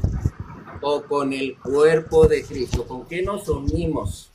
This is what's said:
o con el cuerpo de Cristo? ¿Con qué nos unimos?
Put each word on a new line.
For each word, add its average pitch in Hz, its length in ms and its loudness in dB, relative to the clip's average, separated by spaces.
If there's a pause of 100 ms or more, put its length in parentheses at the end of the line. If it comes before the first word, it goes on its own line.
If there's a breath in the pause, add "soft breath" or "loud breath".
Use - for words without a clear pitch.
(800)
o 147 220 -2
con 143 300 -2
el 135 240 -6
cuerpo 160 720 4
de 147 180 2
Cristo? 123 420 -4
¿Con 123 200 -12
qué 175 160 -6
nos 196 260 -4
unimos? 147 840 -4